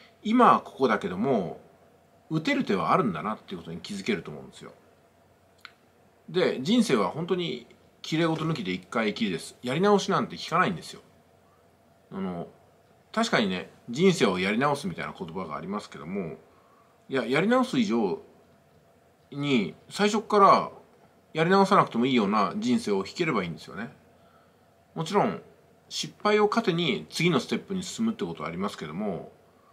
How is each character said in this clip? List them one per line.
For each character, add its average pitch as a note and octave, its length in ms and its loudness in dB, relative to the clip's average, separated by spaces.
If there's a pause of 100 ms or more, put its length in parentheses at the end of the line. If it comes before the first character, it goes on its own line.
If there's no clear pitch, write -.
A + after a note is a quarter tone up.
(240)
今 A3 300 6
は A2 80 4
こ - 160 -18
こ C3 100 2
だ G#2+ 100 2
け G2 120 -4
ど F2+ 80 -6
も、 G2+ 420 -2 (720)
打 D#3+ 100 -2
て C4+ 160 -2
る C#4 80 0
手 - 100 -2
は F2+ 200 0
あ E3 40 4
る F#3+ 60 2
ん A2+ 80 -2
だ D#2 100 -6
な G#2 120 -4
っ G#2 60 -14
て - 120 -18
い F#2+ 40 -10
う - 20 -8
こ E2 80 -14
と E2 80 -12
に E2+ 80 -12
気 - 100 -12
づ G2 140 -10
け A2 100 0
る E2+ 60 -6
と D#2 100 -14
思 D2 80 -14
う C2 40 -16
ん C2 80 -20
で - 40 -20
す - 60 -20
よ。 C2+ 100 -18 (1600)
で、 D#3 320 0
人 G3+ 240 4
生 C#3 120 2
は G2 140 2
本 E3 180 -6
当 F#3+ 80 0
に F3 320 -6 (340)
綺 - 160 -4
麗 E3 80 2
事 D#3 200 0
抜 D#3+ 100 -2
き A#2 80 -6
で F#2 80 -4
一 - 160 -6
回 G#2+ 260 0
き A2+ 120 -2
り G2 60 -2
で E2 60 -4
す。 - 240 -12
や B2 140 -4
り D#3+ 60 0
直 G3+ 180 6
し G3 100 -6
な E3+ 100 2
ん A2+ 80 -2
て E2+ 100 -14
聞 - 120 -12
か E3 80 0
な F3+ 80 4
い A#2 60 0
ん - 40 -4
で - 60 -10
す - 120 -16
よ。 - 80 -20 (1120)
あ F#2+ 80 -10
の、 F2+ 280 -6 (640)
確 A3+ 180 -2
か D#3 120 0
に G#2 60 2
ね、 F#2 220 -6 (220)
人 F3 200 4
生 C#3+ 140 4
を F#2 140 2
や F#2+ 120 0
り G#2+ 60 0
直 C#3+ 180 2
す G2+ 120 -6
み E2 80 -6
た D#2+ 80 -8
い - 20 -8
な D2+ 100 -10
言 F2+ 120 -10
葉 F2 180 -8
が D2 100 -10
あ D2 60 -8
り E2 60 -10
ま G2+ 140 -4
す - 100 -16
け C#2 80 -16
ど D2 80 -12
も、 F2+ 300 -6 (720)
い C3+ 40 -12
や、 B2 140 -2
や C3+ 140 0
り G3 60 0
直 B3 160 4
す - 140 -2
以 A#2 80 4
上 G2+ 380 -2 (1080)
に、 C#3 440 0 (120)
最 G#3 220 0
初 G#3 140 -2
っ - 20 -12
か G#3 140 4
ら C#3+ 320 6 (640)
や D#3 100 2
り F3 80 2
直 G3 160 6
さ G3+ 80 4
な E3 100 6
く - 60 -10
て A2+ 80 -2
も B2 80 4
い C3+ 60 2
い - 20 6
よ A2 100 4
う - 20 2
な G2 300 2
人 A#2 220 2
生 G#2 140 -2
を G2 120 0
引 - 80 -14
け E3+ 140 -2
れ D#3 40 0
ば G#2 120 0
い - 20 -4
い E2+ 40 -6
ん D#2+ 40 -8
で D#2 60 -16
す - 60 -20
よ C#2 100 -16
ね。 A2+ 180 -12 (1040)
も D#3+ 80 -4
ち D#3+ 100 -8
ろ G3+ 120 6
ん、 G2 180 -4 (460)
失 - 220 -8 (120)
敗 G#3 160 4
を G#3 80 6
糧 G#3 260 0
に D#3+ 380 -2
次 E3 180 2
の D3 100 4
ス - 60 -6
テ A2+ 120 -4
ッ - 60 -6
プ G2 120 -8
に F#2 80 -4
進 A2+ 240 -4
む A2 60 0
っ - 20 -8
て G2+ 100 -8
こ E2+ 80 -6
と D#2 80 -12
は D#2 80 -6
あ - 20 -10
り E2 60 -10
ま G2 120 -4
す - 100 -14
け D#2+ 80 -10
ど D2+ 80 -10
も、 F#2 360 -6 (400)